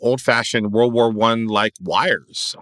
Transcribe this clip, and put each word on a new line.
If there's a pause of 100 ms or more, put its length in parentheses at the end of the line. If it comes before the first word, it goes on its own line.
old-fashioned
World
War
One-like
wires